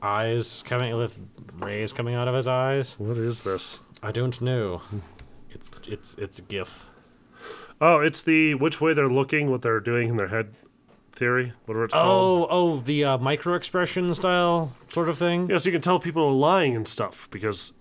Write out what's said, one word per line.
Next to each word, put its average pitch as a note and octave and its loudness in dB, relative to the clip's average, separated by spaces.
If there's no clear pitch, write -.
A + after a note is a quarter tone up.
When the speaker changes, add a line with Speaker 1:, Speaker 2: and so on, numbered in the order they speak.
Speaker 1:
eyes A2+ -2
coming, B2 -2
with A2+ -4
rays G#2 -6
coming A#2+ -4
out B2 -2
of B2 0
his C3 0
eyes. C3 0
Speaker 2:
What A2 -4
is A2+ -2
this? - -4
Speaker 1:
I G#2 -6
don't A#2+ -4
know. A2+ -2
It's, - -16
it's, - -12
it's - -10
a - -10
gif. F#2+ -10
Speaker 2:
Oh, D#3+ 6
it's D3+ 2
the D#3 4
which D3+ 0
way D#3+ 4
they're C#3+ 2
looking, C3+ 2
what B2 -2
they're A2+ 0
doing A#2 0
in A#2 0
their G2 0
head G#2+ -4
theory, B2 0
whatever A2+ -2
it's G#2+ -4
called. F3+ 4
Speaker 1:
Oh, F3 2
oh, C#3 -2
the, C#3+ 0
uh, C3+ 2
micro D3 0
expression F3+ 0
style F3 2
sort E3 0
of D3+ -2
thing? F3 0
Speaker 2:
Yeah, F#3+ 2
so E3 2
you F3 2
can E3 0
tell F3+ 4
people E3 0
are C#3+ 4
lying C#3+ 4
and A2 -2
stuff - -4
because, G2+ -4